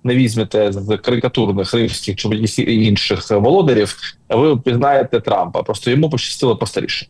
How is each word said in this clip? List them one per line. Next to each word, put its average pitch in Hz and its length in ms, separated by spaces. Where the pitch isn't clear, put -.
не 123 100
візьмете 107 580
з 101 240
карикатурних 110 760
римських 107 420
чи - 120
інших 107 680
володарів, 117 680
ви 139 240
впізнаєте 123 680
Трампа, - 420
просто - 280
йому 147 200
пощастило 120 460
постаріше. - 540